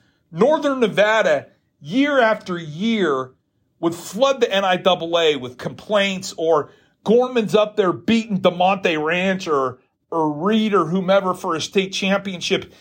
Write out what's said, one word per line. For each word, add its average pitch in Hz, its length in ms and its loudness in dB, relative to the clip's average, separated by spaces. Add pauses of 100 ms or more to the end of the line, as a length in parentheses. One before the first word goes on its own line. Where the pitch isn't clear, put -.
(300)
Northern 277 500 0
Nevada, 196 680 2 (320)
year 269 380 0
after 214 400 0
year, 160 760 -2 (480)
would 165 140 -2
flood 269 460 -2
the 226 120 0
N 196 120 0
I 185 120 2
double 170 420 0
A 156 180 4
with 123 220 -10
complaints, 190 760 -4
or 160 340 0 (340)
Gorman's 240 500 2
up 214 220 2
there 190 160 2
beating 220 480 0
DeMonte 180 600 0
Ranch 180 460 -2
or, 135 320 -2 (300)
or 160 220 0
Reed 208 420 0
or 175 120 2
whomever 185 480 0
for 185 200 -6
a 156 60 -4
state 190 320 -2
championship, 190 880 -4